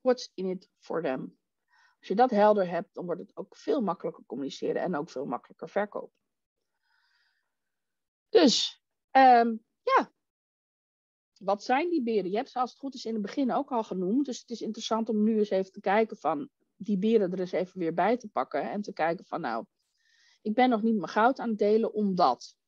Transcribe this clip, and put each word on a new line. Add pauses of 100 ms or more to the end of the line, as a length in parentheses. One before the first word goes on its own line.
What's
in
it
for
them? (600)
Als
je
dat
helder
hebt,
dan
wordt
het
ook
veel
makkelijker
communiceren
en
ook
veel
makkelijker
verkopen. (2000)
Dus, (280)
ehm, (260)
ja. (1300)
Wat
zijn
die
beren?
Je
hebt
ze
als
het
goed
is
in
het
begin
ook
al
genoemd.
Dus
het
is
interessant
om
nu
eens
even
te
kijken
van (280)
die
beren
er
eens
even
weer
bij
te
pakken.
En
te
kijken
van
nou, (760)
ik
ben
nog
niet
mijn
goud
aan
het
delen
omdat. (120)